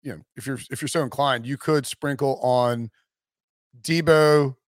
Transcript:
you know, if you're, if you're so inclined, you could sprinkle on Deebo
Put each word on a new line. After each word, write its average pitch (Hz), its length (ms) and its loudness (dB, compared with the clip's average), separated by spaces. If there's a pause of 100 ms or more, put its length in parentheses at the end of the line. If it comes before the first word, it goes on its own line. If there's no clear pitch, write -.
you 135 100 -12
know, 80 80 -14 (160)
if 117 100 -14
you're, 131 120 -6 (120)
if 127 120 -10
you're 151 60 -6
so 165 140 -2
inclined, 127 440 -2
you 135 100 -6
could 151 300 0
sprinkle 139 560 -4
on 120 480 0 (920)
Deebo 151 760 4 (120)